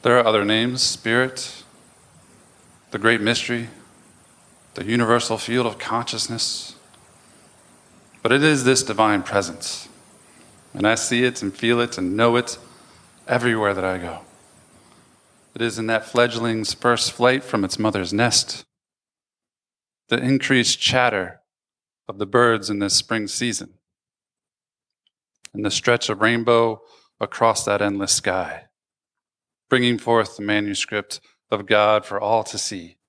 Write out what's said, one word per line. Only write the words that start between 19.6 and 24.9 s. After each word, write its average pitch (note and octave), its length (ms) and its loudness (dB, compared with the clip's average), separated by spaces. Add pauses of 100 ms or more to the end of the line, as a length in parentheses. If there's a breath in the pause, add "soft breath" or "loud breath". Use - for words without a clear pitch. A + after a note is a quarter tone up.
the A#2 80 0
increased B2+ 640 2
chatter A2 640 0 (680)
of G2 80 -12
the G2+ 80 -4
birds A2 460 2
in G2+ 80 -2
this G2+ 160 0
spring A2 320 -2
season, G2+ 480 -6 (1800)